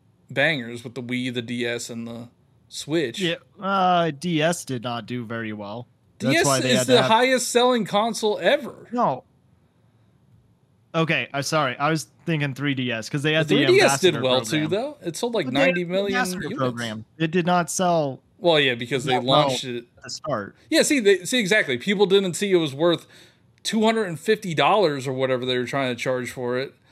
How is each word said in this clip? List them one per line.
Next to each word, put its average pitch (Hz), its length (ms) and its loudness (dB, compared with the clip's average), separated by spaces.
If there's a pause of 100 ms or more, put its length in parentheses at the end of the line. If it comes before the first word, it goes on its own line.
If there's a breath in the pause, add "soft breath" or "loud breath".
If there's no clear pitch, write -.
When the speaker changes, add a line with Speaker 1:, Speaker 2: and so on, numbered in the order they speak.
(280)
Speaker 1:
bangers 127 560 -2
with 117 100 -14
the 131 80 -10
Wii, 123 300 -4
the 123 80 -6
D 120 240 -6
S, 120 240 -6
and 117 180 -10
the 117 220 -14 (400)
Switch. 147 520 -4
Speaker 2:
Yeah, 170 160 -2 (220)
uh, 185 520 0
D 151 320 -2
S 170 240 0
did 123 160 -6
not 117 240 -8
do 120 180 -8
very 110 300 -8
well. 104 340 -12 (300)
That's - 160 0
Speaker 1:
D - 60 4
S 349 60 2
Speaker 2:
why 262 140 2
they - 120 0
Speaker 1:
is - 60 4
Speaker 2:
had 240 100 0
to 262 40 4
Speaker 1:
the 240 100 8
Speaker 2:
have 135 80 2
Speaker 1:
highest 247 400 4
selling 247 360 2
console 208 520 -2
ever. 226 540 0
Speaker 2:
No. 208 320 0 (1700)
Okay, 156 380 0
I'm 139 100 -4
sorry. 143 360 0
I 143 100 0
was 160 200 -2 (180)
thinking 147 280 -2
three 139 200 -4
D 127 180 -2
S 113 160 -6
'cause 143 140 -4
they 151 100 0
had 156 160 2
Speaker 1:
The 196 120 4
Speaker 2:
the 139 60 2
Speaker 1:
three - 120 6
D - 20 6
S - 200 4
did 175 160 4
Speaker 2:
Ambassador 120 60 -4
Speaker 1:
well, 127 180 2
Speaker 2:
program. 151 220 -2
Speaker 1:
too, 156 60 -2
though. 247 320 -4
It 170 160 -10
sold, 240 180 -4
like, 196 120 -2
Speaker 2:
But 254 80 -6
they 277 60 2
had - 80 4
the - 20 4
Speaker 1:
ninety 175 140 -2
million 196 340 -2
Speaker 2:
Ambassador 180 240 -4
Speaker 1:
units. - 160 -8
Speaker 2:
program. 117 460 -4 (120)
It 165 140 -2
did 170 160 0
not 175 240 0
sell 165 500 0 (180)
Speaker 1:
Well, 165 220 4
yeah, 131 140 2
because 123 300 -4
they 131 100 0
Speaker 2:
that 123 100 0
well 139 240 6
Speaker 1:
launched 127 160 -2
it. 120 220 -8 (100)
Speaker 2:
at - 80 -20
the 123 60 -14
start. 123 440 -6 (140)
Speaker 1:
Yeah, 311 140 4
see, 277 180 2
they, 190 240 4
see, 254 140 -2
exactly. 180 400 2
People 196 280 2
didn't 190 280 2
see 202 180 -2
it 180 40 8
was 156 180 0
worth 165 320 0 (560 soft breath)
two 214 220 0
hundred 226 200 2
and 170 160 -8
fifty 202 340 0
dollars 147 520 2
or 135 80 -4
whatever 131 320 0
they 127 100 0
were 123 100 0
trying 131 300 -2
to 120 40 -12
charge 127 300 -4
for 123 280 -4
it. 135 160 -8 (180 soft breath)